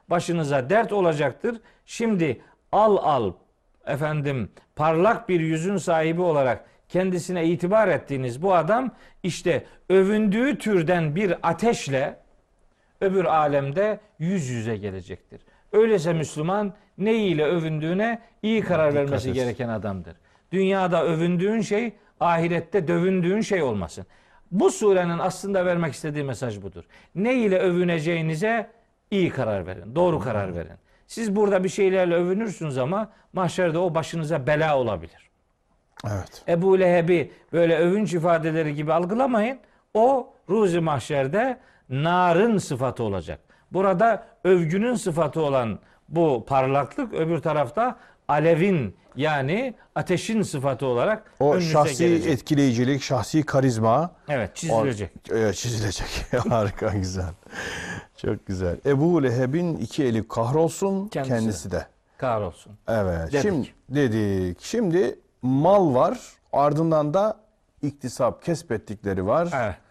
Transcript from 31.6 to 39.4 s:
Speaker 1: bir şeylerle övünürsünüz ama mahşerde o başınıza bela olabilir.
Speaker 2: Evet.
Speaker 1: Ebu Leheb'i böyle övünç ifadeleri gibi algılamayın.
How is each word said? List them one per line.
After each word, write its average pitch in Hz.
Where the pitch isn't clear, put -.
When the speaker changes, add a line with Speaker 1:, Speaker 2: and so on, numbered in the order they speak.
Speaker 1:
bir 190
şeylerle 185
övünürsünüz 175
ama 190
mahşerde 170
o 175
başınıza 156
bela 151
olabilir. 101
Speaker 2:
Evet. 101
Speaker 1:
Ebu 190
Leheb'i 175
böyle 165
övünç 175
ifadeleri 160
gibi 151
algılamayın. 220